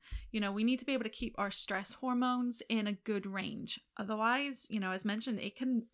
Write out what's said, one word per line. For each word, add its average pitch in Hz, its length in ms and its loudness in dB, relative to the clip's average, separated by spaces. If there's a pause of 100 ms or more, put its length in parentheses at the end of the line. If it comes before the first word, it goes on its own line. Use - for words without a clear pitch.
(300)
You 220 80 -2
know, 202 140 0
we 208 100 0
need 247 160 4
to 247 60 -8
be 285 80 0
able 254 100 2
to 220 80 -4
keep - 260 -4
our 202 140 0
stress - 440 0
hormones 247 720 2
in 220 180 2
a 208 60 0
good 202 340 -2
range. 196 540 -4 (160)
Otherwise, 233 720 0
you 214 80 0
know, 190 140 0
as 190 120 -2
mentioned, 214 360 0
it - 160 -4
can 247 380 2